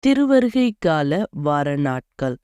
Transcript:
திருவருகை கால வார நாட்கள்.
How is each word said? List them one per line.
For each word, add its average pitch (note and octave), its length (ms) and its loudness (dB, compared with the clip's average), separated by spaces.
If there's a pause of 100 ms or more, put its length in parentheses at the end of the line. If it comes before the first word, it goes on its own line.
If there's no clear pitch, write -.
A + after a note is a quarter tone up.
திருவருகை C4 720 2
கால D#3 520 0
வார C#3+ 440 -2
நாட்கள். C3 680 -6